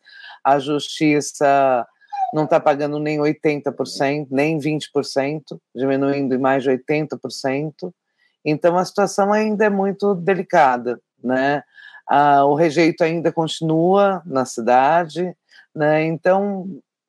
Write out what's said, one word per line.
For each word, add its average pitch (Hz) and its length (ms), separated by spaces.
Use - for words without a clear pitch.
a 139 160
justiça 139 1300
não 151 160
tá 160 100
pagando 147 400
nem 151 220
oitenta 147 500
por 127 160
cento, 139 480
nem 151 240
vinte 147 340
por 139 120
cento, 143 580
diminuindo 135 640
em 127 40
mais 135 260
de 139 60
oitenta 147 460
por 120 140
cento. 147 640
Então, 151 320
a 185 80
situação 196 480
ainda 214 340
é 214 40
muito 196 460
delicada, 156 840
né? 131 400
Ah, 143 360
o 143 120
rejeito 160 480
ainda 165 260
continua 165 960
na 135 180
cidade, 147 880
né? 156 300
Então, 185 640